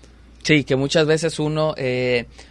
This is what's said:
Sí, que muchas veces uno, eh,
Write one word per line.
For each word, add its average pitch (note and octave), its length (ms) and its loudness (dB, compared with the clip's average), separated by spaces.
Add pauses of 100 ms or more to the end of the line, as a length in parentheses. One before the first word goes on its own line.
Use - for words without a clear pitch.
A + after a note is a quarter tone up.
(440)
Sí, D3+ 200 4
que C3 140 0
muchas C#3+ 280 2
veces D#3 320 0
uno, D#3 400 -2
eh, B2+ 500 -2 (220)